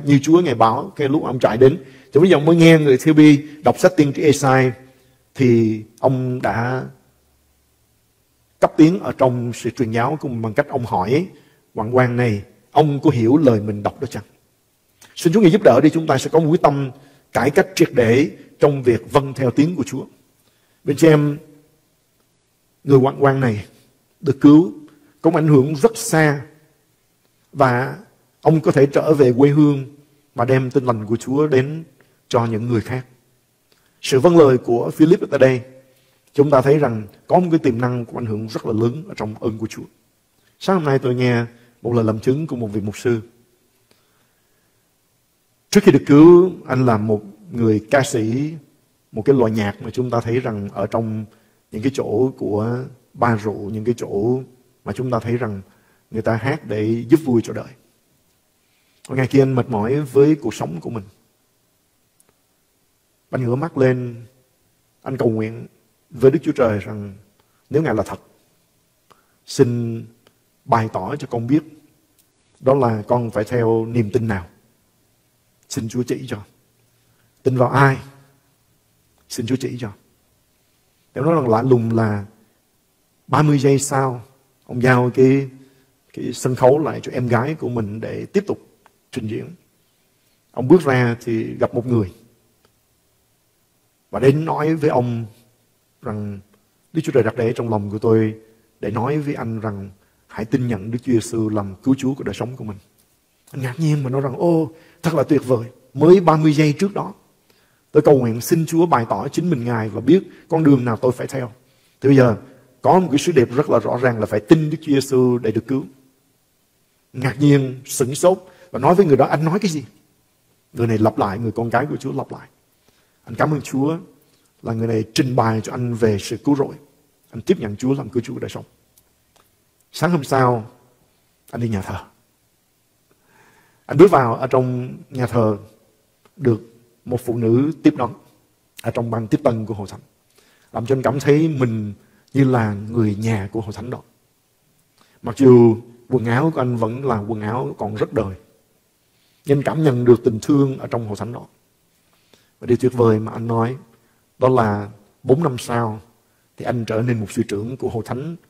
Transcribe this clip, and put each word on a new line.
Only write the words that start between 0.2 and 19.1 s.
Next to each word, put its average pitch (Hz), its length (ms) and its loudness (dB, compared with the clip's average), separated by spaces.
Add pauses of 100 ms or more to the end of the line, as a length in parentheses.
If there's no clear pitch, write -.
Chúa 160 200 4
Ngài 143 140 0
bảo, 113 400 0
cái 135 140 -2
lúc 160 140 0
ông 135 160 -6
chạy 113 180 0
đến, 135 260 6 (300)
thì 143 60 4
bây 185 100 6
giờ 160 100 6
mới 160 160 4
nghe 165 220 8
người 147 140 4
Ethiopia 151 440 6 (280)
đọc - 160 2
sách 185 180 4
tiên 139 180 2
tri - 60 -6
Esai, 131 500 2 (640)
thì 113 460 2 (180)
ông 127 420 -2
đã 123 440 -4 (1700)
cấp 170 180 2
tiến 170 220 4
ở - 120 -6
trong 120 420 -2
sự - 160 -8
truyền 110 220 -4
giáo 147 300 -2
của 151 60 -8
mình 117 140 -6
bằng 110 120 -6
cách 143 160 -2
ông 123 160 -4
hỏi 117 440 -2 (460)
hoạn 117 200 -6
quan 123 220 2
này, 110 260 -2 (280)
ông 143 320 2
có 156 60 4
hiểu 120 280 2
lời 120 240 4
mình 104 220 -8
đọc - 180 -6
đó 131 60 -8
chăng? 104 160 -12 (920)
Xin 165 180 0
Chúa 220 80 4
Ngài 170 100 8
giúp 208 120 2
đỡ 127 200 6
đi, 156 60 6
chúng 160 180 -2
ta 135 100 0
sẽ 147 120 -6
có 156 100 2
một 160 100 0
quyết 165 120 2
tâm 139 300 0 (420)
cải 117 160 0
cách 185 260 0
triệt 165 180 2
để 123 380 2 (280)
trong 139 240 2
việc 120 280 0